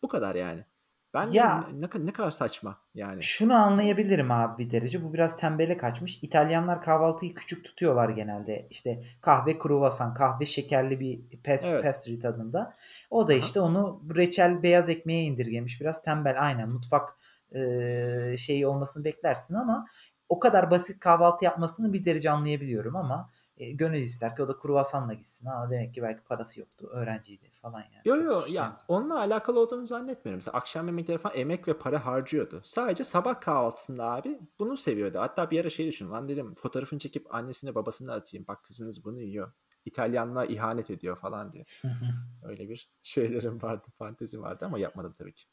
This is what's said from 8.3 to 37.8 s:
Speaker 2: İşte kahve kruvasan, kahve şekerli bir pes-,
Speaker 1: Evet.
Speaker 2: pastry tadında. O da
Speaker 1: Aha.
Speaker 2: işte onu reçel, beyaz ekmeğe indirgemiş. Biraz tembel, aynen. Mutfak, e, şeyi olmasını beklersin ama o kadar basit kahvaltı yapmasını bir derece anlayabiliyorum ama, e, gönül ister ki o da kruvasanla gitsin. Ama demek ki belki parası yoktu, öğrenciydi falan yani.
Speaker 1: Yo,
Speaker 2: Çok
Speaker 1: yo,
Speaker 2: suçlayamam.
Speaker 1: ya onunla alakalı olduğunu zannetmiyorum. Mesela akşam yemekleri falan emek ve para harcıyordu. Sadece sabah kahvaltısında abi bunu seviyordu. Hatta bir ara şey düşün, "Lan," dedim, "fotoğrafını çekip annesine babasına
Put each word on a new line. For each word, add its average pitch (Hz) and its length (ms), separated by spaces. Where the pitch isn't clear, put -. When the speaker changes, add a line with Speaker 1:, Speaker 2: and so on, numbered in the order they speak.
Speaker 2:
İşte - 340
kahve 151 380
kruvasan, 135 540
kahve 127 320
şekerli 135 540
bir 131 200
pes-, 147 240
Speaker 1:
Evet. 160 160
Speaker 2:
pastry 120 360
tadında. 117 560
O 226 180
da 151 40
Speaker 1:
Aha. 131 80
Speaker 2:
işte 160 220
onu 180 400
reçel, 175 480
beyaz 175 260
ekmeğe 165 340
indirgemiş. 120 580
Biraz 156 200
tembel, 143 440
aynen. 117 240
Mutfak, 127 460
e, 123 840
şeyi 139 300
olmasını 139 360
beklersin 151 520
ama 226 300
o 180 100
kadar 190 320
basit 180 280
kahvaltı 170 460
yapmasını 170 480
bir 190 120
derece 156 240
anlayabiliyorum 143 680
ama, 160 340
e, 120 140
gönül 156 300
ister 117 340
ki 147 80
o 131 40
da 135 120
kruvasanla 139 540
gitsin. - 340
Ama 120 240
demek 120 220
ki 123 100
belki 113 200
parası 113 360
yoktu, - 340
öğrenciydi 110 580
falan 117 280
yani. - 260
Speaker 1:
Yo, 247 100
Speaker 2:
Çok 320 100
Speaker 1:
yo, 240 160
Speaker 2:
suçlayamam. 139 360
Speaker 1:
ya - 100
onunla 277 320
alakalı 220 400
olduğunu 240 280
zannetmiyorum. 240 500
Mesela - 200
akşam 165 300
yemekleri 170 300
falan 202 200
emek 156 300
ve 160 100
para 131 280
harcıyordu. 127 580
Sadece 240 400
sabah 240 380
kahvaltısında 123 720
abi 247 280
bunu 247 180
seviyordu. 101 420
Hatta 160 320
bir 165 100
ara 165 80
şey 160 180
düşün, 98 240
"Lan," 120 180
dedim, 139 260
"fotoğrafını 131 440
çekip - 360
annesine 123 400
babasına 113 380